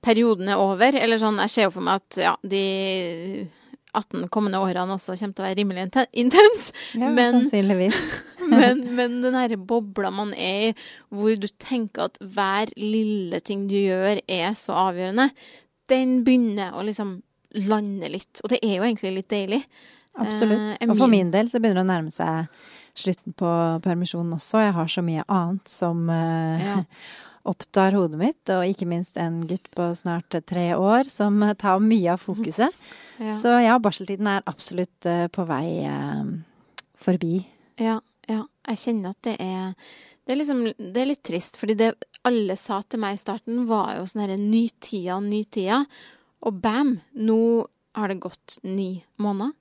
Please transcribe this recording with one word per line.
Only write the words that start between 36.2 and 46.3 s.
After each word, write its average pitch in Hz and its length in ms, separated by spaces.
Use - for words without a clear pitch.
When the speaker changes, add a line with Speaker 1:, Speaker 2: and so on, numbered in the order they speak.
Speaker 2:
forbi. 175 400
Speaker 1:
Ja, 226 220
ja. 220 120
Jeg 226 180
kjenner 202 320
at - 80
det 226 160
er, 185 380
det 247 80
er 269 80
liksom, 277 220
det 208 300
er 269 80
litt 285 120
trist, - 380
fordi 214 160
det 226 140
alle 214 340
sa 202 240
til 220 240
meg 202 80
i 202 80
starten 233 460
var 220 260
jo 185 160
sånn 208 160
her, 190 120
«Nyt 220 440
tida, 180 400
nyt 208 320
tida.» 214 300